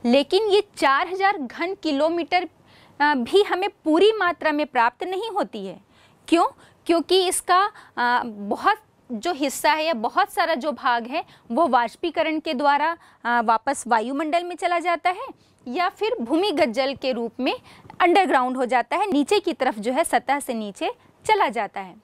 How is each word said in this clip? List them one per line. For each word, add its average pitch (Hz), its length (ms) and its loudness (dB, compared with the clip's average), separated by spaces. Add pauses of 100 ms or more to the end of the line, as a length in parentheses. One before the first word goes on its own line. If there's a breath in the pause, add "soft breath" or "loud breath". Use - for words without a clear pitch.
लेकिन 277 380 4
ये 403 200 2 (140)
चार 302 320 2
हजार 392 300 0
घन 339 360 -6
किलोमीटर, 330 720 -2 (520 soft breath)
अ, 294 140 2
भी 269 280 2
हमें 370 260 -2 (160)
पूरी 359 280 4
मात्रा 349 400 -2
में 294 140 -2
प्राप्त 240 380 0
नहीं 381 260 -6
होती 233 360 -6
है। 180 140 -14 (480 soft breath)
क्यों? 339 180 4 (400 soft breath)
क्योंकि 359 420 2
इसका, 381 420 2 (260 loud breath)
अ, 240 280 0
बहुत 214 520 -2 (360)
जो 240 200 -4
हिस्सा 294 400 0
है 311 120 0
या 330 100 0
बहुत 277 380 -2
सारा 330 220 0
जो 285 180 -4
भाग 233 340 -2
है 294 180 -6 (260 soft breath)
वो 302 160 2
वाष्पीकरण 311 760 0
के 311 140 -4
द्वारा, 285 420 2 (280 soft breath)
अ, 240 160 2
वापस 226 460 0
वायुमंडल 277 580 0
में 349 120 -8
चला 349 220 -2
जाता 339 320 -2
है 440 160 -8 (420 soft breath)
या 349 200 -2
फिर 427 320 -4
भूमिगत 311 480 0
जल 262 260 -2
के 262 180 -4
रूप 233 280 -6
में 320 140 -2 (460 loud breath)
अंडरग्राउंड 302 560 2
हो 262 80 -2
जाता 240 320 0
है, 392 160 -2
नीचे 294 280 2
की 339 120 -4
तरफ 240 260 -2
जो 220 140 -4
है 311 120 0
सतह 269 360 -2
से 254 140 -8
नीचे 220 360 -6 (340 soft breath)
चला 403 240 2
जाता 202 320 -6
है। 185 240 -16